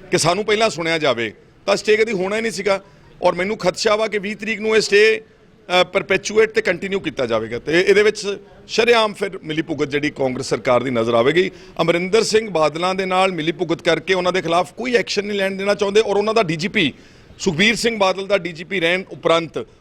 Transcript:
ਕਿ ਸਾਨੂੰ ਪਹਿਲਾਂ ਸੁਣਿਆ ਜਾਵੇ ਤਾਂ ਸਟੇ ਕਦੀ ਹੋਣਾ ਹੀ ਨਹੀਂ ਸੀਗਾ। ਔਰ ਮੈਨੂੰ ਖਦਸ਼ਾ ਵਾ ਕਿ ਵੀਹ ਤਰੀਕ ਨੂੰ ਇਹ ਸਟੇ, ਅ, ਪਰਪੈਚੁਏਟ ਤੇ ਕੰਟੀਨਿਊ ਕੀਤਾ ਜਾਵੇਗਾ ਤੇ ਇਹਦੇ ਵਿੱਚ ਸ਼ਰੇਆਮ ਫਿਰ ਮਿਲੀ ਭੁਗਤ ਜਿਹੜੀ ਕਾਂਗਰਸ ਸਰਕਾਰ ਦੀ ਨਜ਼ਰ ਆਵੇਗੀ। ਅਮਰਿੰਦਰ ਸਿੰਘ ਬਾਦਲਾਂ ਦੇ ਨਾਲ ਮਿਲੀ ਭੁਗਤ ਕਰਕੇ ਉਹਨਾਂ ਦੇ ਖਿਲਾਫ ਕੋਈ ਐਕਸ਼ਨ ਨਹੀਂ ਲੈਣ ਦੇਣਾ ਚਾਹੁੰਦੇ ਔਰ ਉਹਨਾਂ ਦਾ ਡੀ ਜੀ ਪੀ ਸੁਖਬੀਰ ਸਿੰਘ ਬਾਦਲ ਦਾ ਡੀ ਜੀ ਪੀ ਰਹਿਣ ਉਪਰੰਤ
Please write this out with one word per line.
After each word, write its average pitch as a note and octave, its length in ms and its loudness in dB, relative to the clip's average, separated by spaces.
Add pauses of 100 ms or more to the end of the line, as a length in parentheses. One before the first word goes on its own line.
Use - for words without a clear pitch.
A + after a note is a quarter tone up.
(100)
ਕਿ F3+ 80 2
ਸਾਨੂੰ F3+ 260 0
ਪਹਿਲਾਂ G#3+ 260 2
ਸੁਣਿਆ E3 280 -2
ਜਾਵੇ A#2 340 0 (340)
ਤਾਂ - 100 2
ਸਟੇ G#3+ 200 2
ਕਦੀ A3 160 2
ਹੋਣਾ F#3+ 240 -2
ਹੀ A3+ 40 -2
ਨਹੀਂ A3+ 120 -4
ਸੀਗਾ। G3 280 0 (420)
ਔਰ F3+ 120 2
ਮੈਨੂੰ F#3 220 -4
ਖਦਸ਼ਾ F#3 400 0
ਵਾ A3 120 -2
ਕਿ G#3+ 100 -4
ਵੀਹ G3+ 180 -6
ਤਰੀਕ G#3 240 -6
ਨੂੰ A3 160 0
ਇਹ G#3+ 40 6
ਸਟੇ, A3 400 4 (600)
ਅ, F3+ 40 4
ਪਰਪੈਚੁਏਟ G3 680 0
ਤੇ A3 120 0
ਕੰਟੀਨਿਊ G3 380 -4
ਕੀਤਾ C#3 260 -4
ਜਾਵੇਗਾ A2+ 320 -2
ਤੇ D3+ 220 0
ਇਹਦੇ G3 220 2
ਵਿੱਚ G3+ 360 -2 (300)
ਸ਼ਰੇਆਮ A3 460 2
ਫਿਰ F#3+ 300 -8
ਮਿਲੀ D#3 180 -4
ਭੁਗਤ D3 260 -4
ਜਿਹੜੀ C#3+ 220 -2
ਕਾਂਗਰਸ C3 380 -4
ਸਰਕਾਰ B2 340 2
ਦੀ C3 80 -4
ਨਜ਼ਰ A#2 240 2
ਆਵੇਗੀ। D3+ 360 4 (300)
ਅਮਰਿੰਦਰ F3 420 2
ਸਿੰਘ G#3+ 280 0
ਬਾਦਲਾਂ E3 440 0
ਦੇ F#3+ 120 -4
ਨਾਲ F#3 260 2
ਮਿਲੀ D#3+ 200 -2
ਭੁਗਤ D#3+ 300 -4
ਕਰਕੇ D#3+ 320 0
ਉਹਨਾਂ F3+ 180 0
ਦੇ F3+ 100 -2
ਖਿਲਾਫ E3+ 300 0
ਕੋਈ B3 220 -4
ਐਕਸ਼ਨ G#3 300 -2
ਨਹੀਂ G#3 140 -4
ਲੈਣ G3 120 0
ਦੇਣਾ G3 240 -2
ਚਾਹੁੰਦੇ G3+ 260 2
ਔਰ G#3 160 0
ਉਹਨਾਂ G#3 180 0
ਦਾ A3+ 80 4
ਡੀ E3 140 -2
ਜੀ E3 120 -6
ਪੀ F3+ 240 0 (460)
ਸੁਖਬੀਰ G3 380 2
ਸਿੰਘ A3+ 220 -2
ਬਾਦਲ F#3+ 280 0
ਦਾ G3 120 2
ਡੀ F3 140 -6
ਜੀ E3 120 -14
ਪੀ F3+ 160 -6
ਰਹਿਣ F3 300 0
ਉਪਰੰਤ E3 560 0 (140)